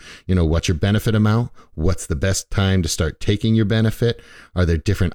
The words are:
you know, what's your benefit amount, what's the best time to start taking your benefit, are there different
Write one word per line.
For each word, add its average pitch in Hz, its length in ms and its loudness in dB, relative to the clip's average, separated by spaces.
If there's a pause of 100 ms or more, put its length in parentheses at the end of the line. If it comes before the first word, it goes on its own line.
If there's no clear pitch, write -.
(260)
you 92 80 -2
know, 87 120 2
what's 80 220 0
your 98 80 0
benefit 104 380 0
amount, 107 380 2 (240)
what's 85 320 -2
the 82 80 -4
best 95 340 -2
time 95 320 2
to 78 80 -4
start 80 300 -4
taking 107 340 0
your 110 120 2
benefit, 113 540 0 (360)
are 90 100 2
there 82 120 2
different 95 380 0